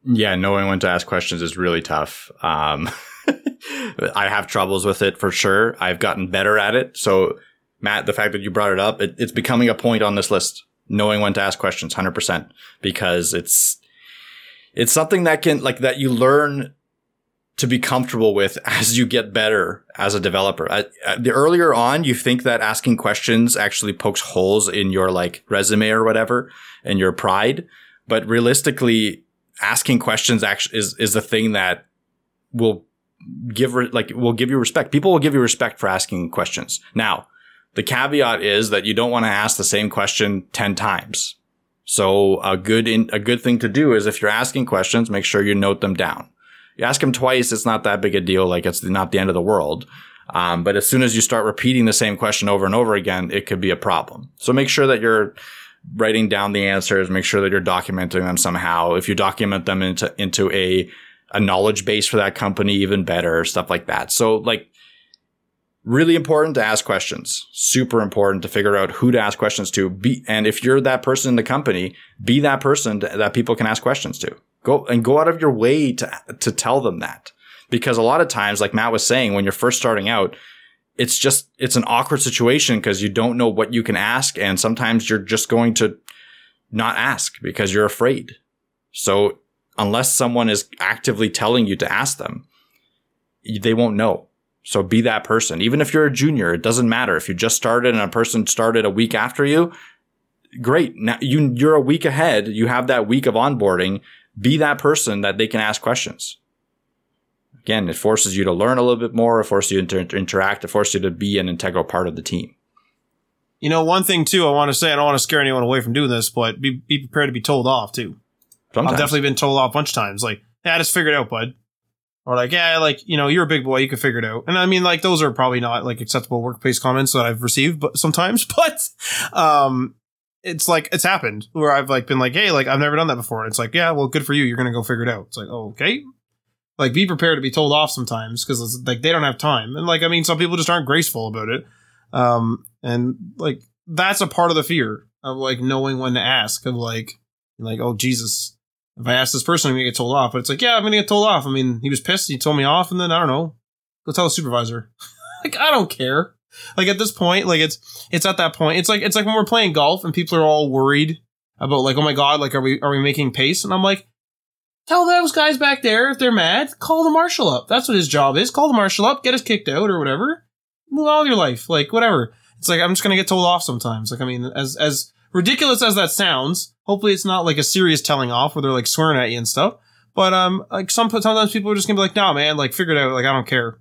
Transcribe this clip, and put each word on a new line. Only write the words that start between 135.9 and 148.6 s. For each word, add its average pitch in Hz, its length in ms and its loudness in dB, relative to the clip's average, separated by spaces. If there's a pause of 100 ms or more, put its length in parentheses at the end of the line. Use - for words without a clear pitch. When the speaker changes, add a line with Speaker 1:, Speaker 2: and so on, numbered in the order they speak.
Speaker 2:
Like, 131 160 0
be 190 140 2
prepared 165 300 2
to 131 60 -6
be 135 100 -4
told 151 200 2
off 151 200 2
sometimes 113 520 -8
'cause 123 160 -2
it's 123 240 -8
like, 123 160 -4
they 160 120 0
don't 160 100 0
have 135 160 -2
time. 127 380 -2
And, 160 100 -6
like, 165 160 0
I 165 60 0
mean, 170 160 0
some 160 140 0
people 175 180 0
just 160 120 -2
aren't 170 180 0
graceful 127 420 -2
about 107 200 -8
it. 123 160 -6 (480)
Um, 117 520 0 (180)
and, 123 320 -2 (220)
like, 151 260 -6 (240)
that's 185 340 -2
a 190 60 0
part 170 240 0
of 160 60 0
the 147 80 0
fear 123 420 -4 (160)
of, 131 140 -10
like, 131 240 -4
knowing 135 380 -2
when 127 160 -4
to 123 60 -2
ask, 120 460 -2
of, 127 80 -4
like, 113 380 -6 (480)
like, 113 180 -8
"Oh, 120 160 -2
Jesus, 117 640 -4 (400)